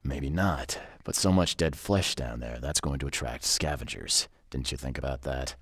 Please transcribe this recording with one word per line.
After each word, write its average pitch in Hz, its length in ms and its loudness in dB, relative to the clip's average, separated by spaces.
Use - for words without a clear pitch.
Maybe 67 240 -2
not, 82 500 0
but - 100 -4
so - 160 4
much 92 240 6
dead 82 220 2
flesh 98 360 2
down 58 280 -4
there, 58 180 -6
that's 69 220 0
going 69 180 0
to 67 80 -2
attract 62 380 -4
scavengers. - 800 0
Didn't 65 220 -2
you - 60 -4
think 65 200 -6
about 65 240 -2
that? 65 400 -4